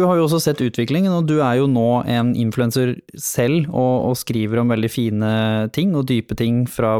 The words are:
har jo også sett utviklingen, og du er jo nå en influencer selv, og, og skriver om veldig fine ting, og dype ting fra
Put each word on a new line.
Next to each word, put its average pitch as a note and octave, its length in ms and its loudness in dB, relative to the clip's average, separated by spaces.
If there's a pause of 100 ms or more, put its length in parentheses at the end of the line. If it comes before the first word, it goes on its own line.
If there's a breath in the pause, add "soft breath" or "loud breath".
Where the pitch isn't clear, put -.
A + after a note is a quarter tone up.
har F3+ 100 4
jo E3 120 4
også E3 140 2
sett D3 220 0
utviklingen, C#3 480 0
og E3+ 160 0
du D3+ 160 2
er B2 160 2
jo C#3 80 2
nå A#2+ 400 2
en A#2+ 260 0
influencer A#2+ 600 0 (240)
selv, C#3+ 500 0
og, B2+ 380 0
og B2+ 80 0
skriver A2+ 460 -2
om A#2+ 100 2
veldig A2 180 0
fine G#2+ 440 -2 (420)
ting, F3+ 200 0
og C3+ 120 -2
dype A#2+ 320 -2
ting A#2+ 260 0
fra A2+ 340 0